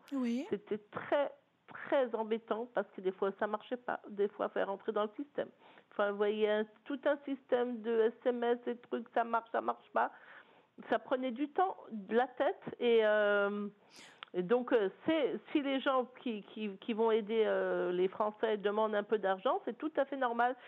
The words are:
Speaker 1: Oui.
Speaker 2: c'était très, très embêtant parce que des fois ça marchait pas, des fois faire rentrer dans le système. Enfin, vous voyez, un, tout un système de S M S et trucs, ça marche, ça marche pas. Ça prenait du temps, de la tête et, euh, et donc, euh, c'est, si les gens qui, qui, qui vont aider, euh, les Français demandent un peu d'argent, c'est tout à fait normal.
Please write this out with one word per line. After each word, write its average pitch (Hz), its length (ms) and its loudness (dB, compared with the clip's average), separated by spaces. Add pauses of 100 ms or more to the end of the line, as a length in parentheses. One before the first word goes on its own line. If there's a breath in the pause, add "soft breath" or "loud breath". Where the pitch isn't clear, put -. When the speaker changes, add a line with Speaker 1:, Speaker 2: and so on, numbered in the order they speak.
(120)
Speaker 1:
Oui. 254 380 -2
Speaker 2:
c'était - 280 -4
très, - 540 -2 (360)
très 254 480 0
embêtant 220 580 -2
parce 202 220 0
que 202 60 -10
des 185 100 0
fois 196 280 0
ça 214 80 0
marchait 214 300 -6
pas, - 220 -6 (100)
des 202 200 0
fois - 200 -4
faire 190 180 -2
rentrer 196 260 -6
dans 208 100 0
le 214 60 -2 (120)
système. - 280 -6 (420 loud breath)
Enfin, 202 200 0
vous 202 60 -6
voyez, 208 320 2
un, 214 160 2 (200)
tout 285 200 -6
un 285 200 4
système 247 560 -2
de 226 100 -4 (100)
S 233 120 4 (120)
M 247 180 2
S 240 240 2
et 233 100 -4
trucs, 240 360 -6
ça 233 120 2
marche, 233 260 -2
ça 240 100 0
marche 233 300 -6
pas. 233 200 2 (760 loud breath)
Ça 233 80 2
prenait 254 340 -2
du 285 180 -4
temps, 381 260 0 (160)
de 208 240 -6
la 247 120 4
tête 302 360 -2 (160)
et, 233 260 4
euh, 208 600 2 (680 loud breath)
et 180 100 -2
donc, 247 280 0
euh, 214 180 4 (160)
c'est, 320 320 2 (140)
si 311 100 2
les 269 200 -2
gens 262 260 0 (160)
qui, 214 200 -6 (100)
qui, 214 160 -6 (100)
qui - 140 -4
vont 226 180 2
aider, 220 340 2
euh, 185 460 2
les 180 160 2
Français 214 500 -2
demandent 208 380 0
un 208 80 2
peu 220 140 0
d'argent, 196 480 0
c'est 233 120 -6
tout 311 200 -4
à 277 80 2
fait 277 100 -6
normal. 247 400 0 (120)